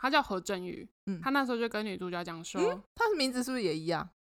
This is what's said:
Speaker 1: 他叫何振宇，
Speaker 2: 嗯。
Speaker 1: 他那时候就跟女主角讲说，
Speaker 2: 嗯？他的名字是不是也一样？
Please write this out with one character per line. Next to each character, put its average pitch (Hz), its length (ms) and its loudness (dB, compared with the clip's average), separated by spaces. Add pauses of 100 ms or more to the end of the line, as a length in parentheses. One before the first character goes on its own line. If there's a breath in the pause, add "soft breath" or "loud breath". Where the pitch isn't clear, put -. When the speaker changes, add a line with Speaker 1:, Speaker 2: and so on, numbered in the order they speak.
Speaker 1:
他 254 80 0
叫 285 140 6
何 190 180 -2
振 180 240 -4
宇， - 240 -10 (160)
Speaker 2:
嗯。 185 160 -4
Speaker 1:
他 180 80 -2
那 277 160 4
时 254 80 -2
候 233 60 0
就 233 100 0
跟 214 160 -2
女 190 140 -4
主 180 120 -4
角 175 140 -4
讲 165 180 -8
说， 294 200 -2
Speaker 2:
嗯？ 494 200 2 (120)
他 466 160 2
的 392 60 2
名 262 140 2
字 247 140 0
是 262 60 -2
不 254 80 -2
是 233 40 0
也 160 140 2
一 160 100 -6
样？ 170 220 0 (200)